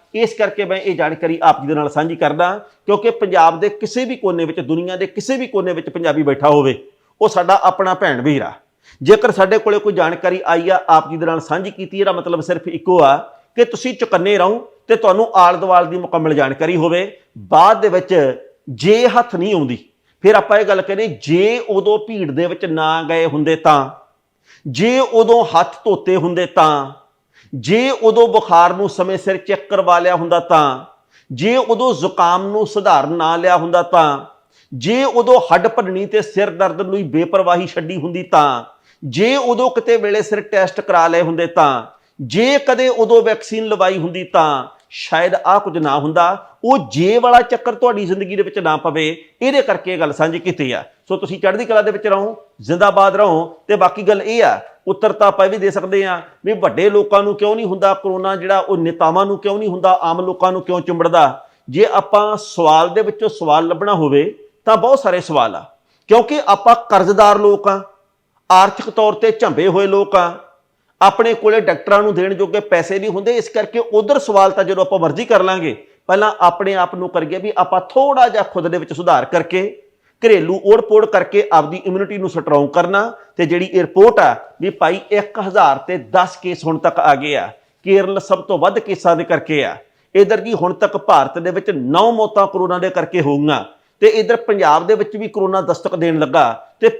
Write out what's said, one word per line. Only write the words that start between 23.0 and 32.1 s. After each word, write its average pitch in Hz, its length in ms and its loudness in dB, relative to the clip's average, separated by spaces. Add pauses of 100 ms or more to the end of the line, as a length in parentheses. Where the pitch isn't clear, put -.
ਗਏ 165 240 -2
ਹੁੰਦੇ 151 320 -2
ਤਾਂ, 151 320 2 (760)
ਜੇ 196 340 0
ਉਦੋਂ 233 460 4
ਹੱਥ 170 280 0 (100)
ਧੋਤੇ 185 320 0
ਹੁੰਦੇ 175 320 -2
ਤਾਂ, 151 440 0 (600)
ਜੇ 185 400 0
ਉਦੋਂ 226 360 4
ਬੁਖਾਰ 180 440 4
ਨੂੰ 190 160 -4
ਸਮੇਂ 190 300 -4
ਸਿਰ 190 200 -2
ਚੈੱਕ 202 320 -6
ਕਰਵਾ 180 280 2
ਲਿਆ 180 180 2
ਹੁੰਦਾ 170 260 0
ਤਾਂ, 151 420 0 (460)
ਜੇ 170 260 -2
ਉਦੋਂ 240 380 0
ਜ਼ੁਕਾਮ 180 520 0